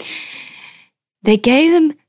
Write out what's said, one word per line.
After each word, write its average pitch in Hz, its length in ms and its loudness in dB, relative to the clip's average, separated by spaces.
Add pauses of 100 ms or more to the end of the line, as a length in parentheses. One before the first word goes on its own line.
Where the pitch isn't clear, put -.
(1200)
they 214 140 4
gave 262 360 2
them 320 220 2 (140)